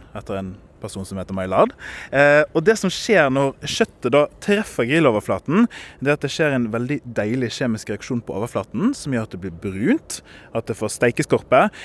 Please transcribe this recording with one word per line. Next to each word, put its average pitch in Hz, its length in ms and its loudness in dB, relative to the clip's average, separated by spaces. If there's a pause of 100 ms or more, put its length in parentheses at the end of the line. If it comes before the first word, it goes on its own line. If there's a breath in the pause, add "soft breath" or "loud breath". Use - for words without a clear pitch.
(140)
etter 101 240 -8
en 95 160 -10 (240)
person 98 240 -10
som 95 160 -10
heter 92 160 -8
Maillard. 95 380 2 (360 loud breath)
Eh, 147 360 6 (100)
og 160 80 2
det 214 160 4
som 196 100 -2
skjer 175 400 2
når 139 200 0 (180)
kjøttet - 480 -2
da 147 60 8 (180)
treffer 202 480 0
grilloverflaten, 123 760 2 (340 loud breath)
det 131 80 -2
er 143 80 4
at - 80 -10
det 139 80 -4
skjer 151 240 0
en 120 160 0
veldig 123 320 -4
deilig 117 480 -2
kjemisk 113 400 -4
reaksjon 113 320 -6
på - 140 -12
overflaten, 120 580 -4
som - 160 -8
gjør 113 160 -2
at - 80 -16
det 90 80 -12
blir 95 160 -8
brunt, 107 640 -2 (340 loud breath)
at 117 160 -4
det 110 80 -6
får 110 160 -4
steikeskorpe, 127 680 2 (200 loud breath)